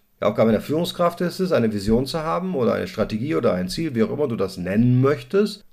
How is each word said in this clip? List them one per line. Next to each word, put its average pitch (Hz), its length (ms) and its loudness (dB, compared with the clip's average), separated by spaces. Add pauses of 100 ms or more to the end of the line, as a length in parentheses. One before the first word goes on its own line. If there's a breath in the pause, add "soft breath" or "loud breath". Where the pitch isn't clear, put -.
(200)
Die 98 40 -2
Aufgabe 110 260 2
einer 101 100 2
Führungskraft 170 600 -2
ist 175 200 -4
es, 185 120 0
eine 117 200 2
Vision 110 340 2
zu 160 140 -6
haben 170 340 -4
oder 113 200 2
eine 98 120 -2
Strategie 110 480 -4
oder 117 200 2
ein 90 140 -2
Ziel, 156 280 -6
wie 110 80 4
auch - 80 -2
immer 143 160 -2
du 117 80 -4
das 95 200 -4
nennen 117 460 4
möchtest, 190 720 0